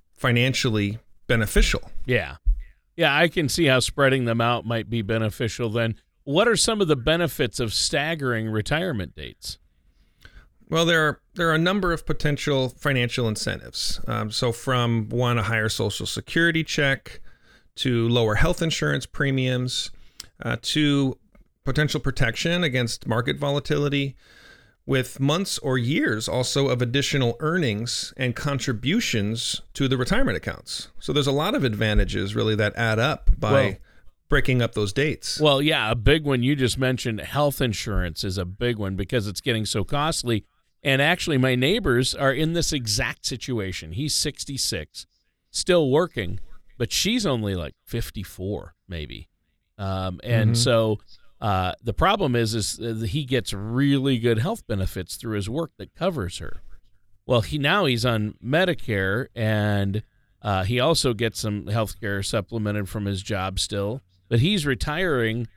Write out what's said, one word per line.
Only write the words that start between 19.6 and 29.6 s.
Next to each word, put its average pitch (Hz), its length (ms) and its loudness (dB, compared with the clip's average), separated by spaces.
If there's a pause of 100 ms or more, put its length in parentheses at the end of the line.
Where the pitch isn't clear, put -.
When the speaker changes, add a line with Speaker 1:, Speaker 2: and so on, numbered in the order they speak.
Speaker 1:
uh, 120 200 -4
to 143 560 0 (480)
potential 147 340 0
protection 151 640 0
against 127 440 -2
market 120 300 0
volatility, 143 800 0 (720)
with 131 320 0
months 143 420 0
or 131 180 0
years 123 500 0
also 127 400 0
of 123 140 0
additional 123 580 0
earnings 135 760 -2
and 127 180 -2
contributions 123 1300 -2 (120)